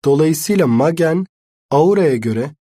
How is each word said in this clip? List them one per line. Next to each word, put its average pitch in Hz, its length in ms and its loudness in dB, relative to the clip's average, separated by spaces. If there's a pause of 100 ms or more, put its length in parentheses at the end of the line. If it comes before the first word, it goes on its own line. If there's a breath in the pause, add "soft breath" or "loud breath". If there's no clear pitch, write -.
Dolayısıyla 156 600 0
magen, 165 580 0 (460)
auraya 160 440 2
göre 117 460 -4